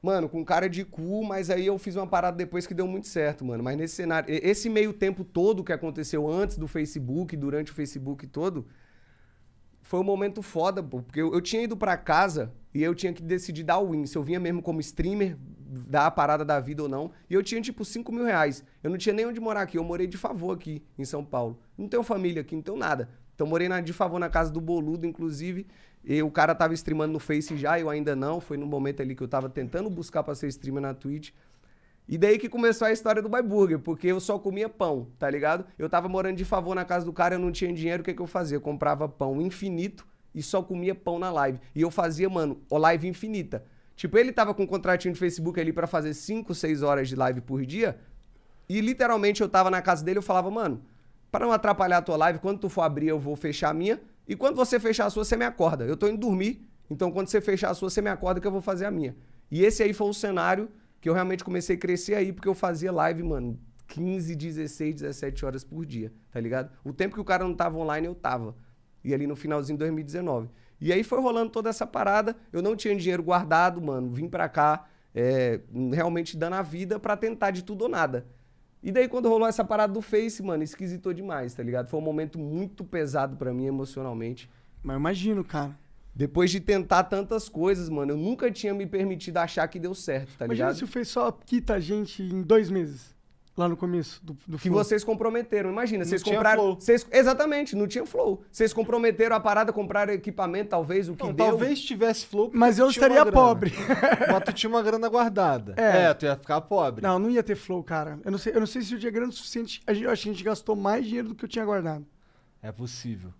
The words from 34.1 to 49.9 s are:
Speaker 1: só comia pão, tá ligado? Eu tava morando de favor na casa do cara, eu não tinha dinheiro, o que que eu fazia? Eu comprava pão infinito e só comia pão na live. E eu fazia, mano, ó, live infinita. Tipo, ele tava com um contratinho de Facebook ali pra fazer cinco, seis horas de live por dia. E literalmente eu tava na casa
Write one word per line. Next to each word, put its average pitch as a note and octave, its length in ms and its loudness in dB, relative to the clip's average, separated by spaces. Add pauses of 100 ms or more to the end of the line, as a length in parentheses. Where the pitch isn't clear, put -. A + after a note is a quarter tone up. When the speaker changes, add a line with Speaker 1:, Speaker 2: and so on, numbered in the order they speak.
Speaker 1:
só G3+ 200 -2
comia G3+ 300 -2
pão, D#3 380 -2 (120)
tá D3 120 0
ligado? D3+ 340 0 (140)
Eu D#3 100 -4
tava F3 200 2
morando F#3 280 -2
de - 80 -4
favor F#3 300 -2
na F3+ 100 -2
casa F3 220 -2
do E3+ 60 -6
cara, F3+ 240 2
eu - 20 -2
não F3+ 140 0
tinha F3 200 -2
dinheiro, E3+ 300 -2
o - 20 -10
que F#3 80 -4
que F3+ 80 -8
eu F3 60 -6
fazia? D#3+ 300 -4
Eu C#3+ 40 -2
comprava D3 480 -2
pão C3+ 320 -4
infinito F#3 640 -4 (300)
e D3+ 80 -8
só F#3+ 200 -2
comia F3+ 340 -4
pão E3+ 220 -4
na F#3 120 -4
live. C#3 300 0 (140)
E D3 60 -2
eu E3 120 2
fazia, E3+ 360 0
mano, D#3+ 400 0
ó, C#3+ 80 2
live D#3+ 300 4
infinita. F#3 580 -6 (300)
Tipo, F#3 240 2
ele B3 140 4
tava G#3 200 2
com G3+ 120 0
um - 20 -6
contratinho F3+ 480 0
de F3 60 -8
Facebook E3+ 400 -2
ali D#3+ 120 0
pra E3 140 0
fazer D3+ 260 -2
cinco, G#3+ 420 -6
seis D#3 280 -2
horas C#3 260 2
de B2+ 60 -6
live B2+ 260 0
por C3 240 -4
dia. D#3 320 -2 (720)
E G3 120 -2
literalmente A3 600 2
eu G#3 80 2
tava F#3 220 6
na F#3 100 2
casa F3 240 2